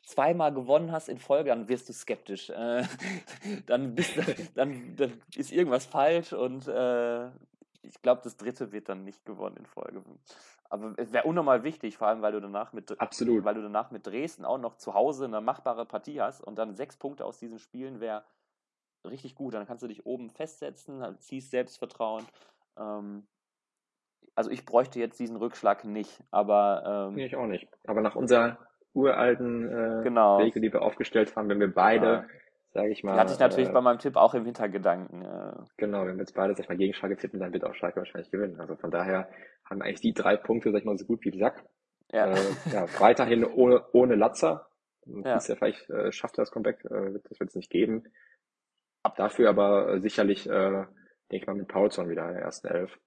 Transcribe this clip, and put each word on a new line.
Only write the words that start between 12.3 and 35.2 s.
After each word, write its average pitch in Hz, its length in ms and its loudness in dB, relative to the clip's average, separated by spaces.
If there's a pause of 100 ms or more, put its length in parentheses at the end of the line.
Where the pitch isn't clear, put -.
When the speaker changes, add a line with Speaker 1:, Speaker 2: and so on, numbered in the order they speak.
Speaker 1:
du 104 80 -4
danach 101 340 -8
mit, 107 260 -12
Speaker 2:
Absolut. 117 440 0
Speaker 1:
weil 107 100 0
du 110 80 -8
danach 104 280 -6
mit 107 160 -16
Dresden 127 380 -10
auch 123 140 -2
noch 117 180 -10
zu - 180 -12
Hause 135 300 2
eine 110 160 -6
machbare 117 460 -4
Partie 143 340 -10
hast 113 240 -4
und 107 140 -14
dann 110 180 -6
sechs 139 220 -12
Punkte 143 260 -10
aus - 140 -12
diesen 113 200 -16
Spielen 127 420 -16
wär 107 240 -8 (840)
richtig 131 260 -16
gut. 127 200 -10
Dann 104 120 -8
kannst 120 160 -14
du 123 60 -12
dich 104 180 -16
oben 120 240 -10
festsetzen, 143 720 -14 (160)
ziehst 135 320 -14
Selbstvertrauen. 117 760 -6 (520)
Ähm, 104 480 -12 (1080)
also 110 160 -2
ich - 160 -8
bräuchte 127 340 2
jetzt 117 180 -6
diesen 117 180 -8
Rückschlag 107 480 -2
nicht, 104 460 -10
aber, 101 800 2
ähm, 202 60 -8
Speaker 2:
Nee, 135 120 -6
ich 135 100 -8
auch 123 100 -4
nicht. 95 200 -6 (200)
Aber 107 160 0
nach 107 120 0
unserer 120 440 4 (340)
uralten, 123 800 2
äh, 113 340 -2
Speaker 1:
Genau. 110 320 8
Speaker 2:
Regel, 110 240 4
die 110 120 2
wir - 100 2
aufgestellt - 520 0
haben, 107 140 -2
wenn 101 100 2
wir 98 160 2
beide, 110 320 6
Speaker 1:
Ja. 113 180 2 (480)
Speaker 2:
sag 104 160 0
ich 104 140 -4
mal, 98 120 -2
Speaker 1:
Die 95 60 4
hatte 95 120 4
ich - 80 -4
natürlich 127 300 4
Speaker 2:
äh, - 20 -4
Speaker 1:
bei 127 80 6
meinem 123 180 4
Tipp 135 180 -2
auch - 180 8
im 117 100 0
Hintergedanken, 92 800 -2